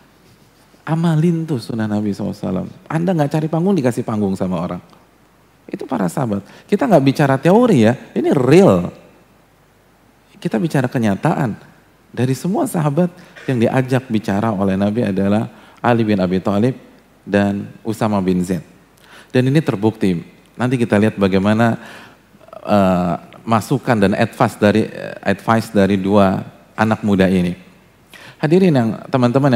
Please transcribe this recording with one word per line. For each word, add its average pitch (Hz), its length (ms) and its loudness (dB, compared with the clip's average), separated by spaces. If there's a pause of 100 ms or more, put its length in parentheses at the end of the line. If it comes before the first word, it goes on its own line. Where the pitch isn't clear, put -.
(840)
Amalin 165 640 0
tuh 147 160 -4
sunnah 110 240 -4
Nabi 104 240 -2
sallallahu 98 240 -6
alaihi - 80 -14
wasallam. 92 240 -4 (240)
Anda 170 240 -2
nggak 147 240 -2
cari 156 80 -4
panggung, 175 240 -2
dikasih 127 320 -2
panggung 104 320 -2
sama 92 240 -4
orang. 90 240 -8 (800)
Itu - 240 -12
para 196 240 -2
sahabat. 107 320 -4 (240)
Kita 208 160 0
nggak 170 240 4
bicara 135 320 0
teori 180 480 4
ya, 127 80 0 (160)
ini 269 240 0
real. 127 560 4 (1400)
Kita 208 240 -4
bicara 147 320 -2
kenyataan. 113 800 -2 (420)
Dari 123 160 -2
semua 185 320 -2
sahabat 175 480 0 (400)
yang 123 80 0
diajak 127 480 0
bicara 107 480 -2
oleh 95 240 0
Nabi 104 240 0
adalah 101 480 -2 (320)
Ali 117 240 2
bin 107 160 2
Abi 92 160 0
Thalib 107 400 -2 (480)
dan 101 400 0 (160)
Usama 107 400 -2
bin 90 160 0
Zaid. 87 240 -4 (720)
Dan 127 160 2
ini 147 80 2
terbukti. 104 640 -2 (320)
Nanti 123 240 -2
kita 110 160 0
lihat 104 240 2
bagaimana, 104 560 2 (880)
eh, 90 520 2 (280)
masukan 113 560 -2
dan 98 160 2
advice - 480 -2
dari, 107 240 2 (400)
advice 110 480 -2
dari 101 240 2
dua 98 400 2 (400)
anak 110 240 0
muda 98 240 2
ini. 90 240 2 (880)
Hadirin 165 400 4
yang, 113 160 0 (160)
teman-teman 131 460 2